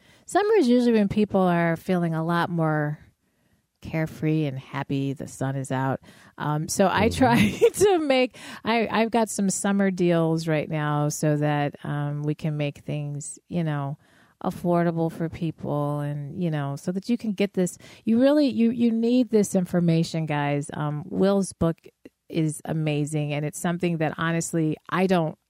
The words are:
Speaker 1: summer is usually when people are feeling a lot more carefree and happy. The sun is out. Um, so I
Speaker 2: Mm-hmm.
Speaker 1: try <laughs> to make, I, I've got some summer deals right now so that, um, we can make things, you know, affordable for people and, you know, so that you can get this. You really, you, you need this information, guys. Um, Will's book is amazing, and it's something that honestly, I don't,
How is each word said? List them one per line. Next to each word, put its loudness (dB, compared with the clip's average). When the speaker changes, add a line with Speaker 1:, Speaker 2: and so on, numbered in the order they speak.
Speaker 1:
summer 2
is 4
usually 4
when 4
people 0
are 2
feeling -2
a -2
lot 0
more 0
carefree -2
and -6
happy. -6
The -12
sun -6
is -6
out. -2
Um, -4
so 2
I 2
Speaker 2:
Mm-hmm. -4
Speaker 1:
try 4
<laughs> 0
to 6
make, 2
I, 2
I've 2
got 2
some -2
summer 2
deals 2
right 0
now 0
so 0
that, 0
um, -4
we -2
can -4
make -4
things, -8
you -2
know, -4
affordable 0
for -6
people -4
and, -8
you 0
know, -4
so -6
that -6
you 0
can -4
get -2
this. -2
You 2
really, 6
you, 2
you 2
need 2
this 2
information, 2
guys. -2
Um, -4
Will's 0
book 0
is -2
amazing, -2
and -4
it's -6
something -2
that -2
honestly, -2
I 0
don't, 0